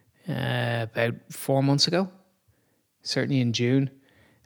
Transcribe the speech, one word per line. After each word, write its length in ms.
uh, 640
about 220
four 320
months 260
ago, 220
certainly 380
in 120
June, 360